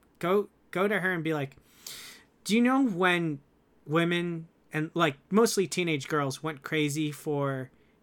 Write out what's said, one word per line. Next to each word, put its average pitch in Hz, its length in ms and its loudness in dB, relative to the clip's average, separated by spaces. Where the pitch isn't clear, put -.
go, 190 300 0
go 190 180 0
to 202 120 0
her 180 120 0
and 170 120 -2
be 160 100 0
like, 139 220 -4
"Do 202 120 0
you 233 60 6
know 262 240 4
when 175 540 2
women, 170 640 0
and, 156 220 -2
like, 165 200 2
mostly 208 360 4
teenage 160 400 -2
girls, 143 360 -2
went 156 200 -6
crazy 151 480 -2
for 139 580 -4